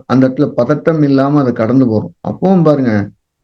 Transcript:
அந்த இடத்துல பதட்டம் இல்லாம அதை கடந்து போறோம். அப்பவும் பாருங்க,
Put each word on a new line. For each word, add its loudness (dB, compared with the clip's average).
அந்த 2
இடத்துல 0
பதட்டம் -2
இல்லாம 2
அதை 0
கடந்து 0
போறோம். -2
அப்பவும் 0
பாருங்க, 2